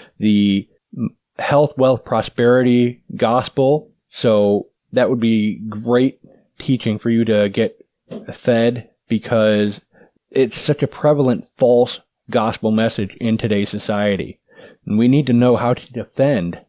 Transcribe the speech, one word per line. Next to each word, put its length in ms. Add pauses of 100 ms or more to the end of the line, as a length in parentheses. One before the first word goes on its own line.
(180)
the 500 (720)
health, 380
wealth, 260
prosperity 1000 (140)
gospel. 760 (180)
So 580 (240)
that 180
would 120
be 380 (100)
great 500 (400)
teaching 400
for 100
you 160
to 240
get 300 (540)
fed, 560 (180)
because 720 (520)
it's 280
such 240
a 40
prevalent 600 (100)
false 440 (280)
gospel 420
message 500
in 160
today's 320
society. 720 (460)
And 120
we 100
need 200
to 60
know 220
how 180
to 180
defend 760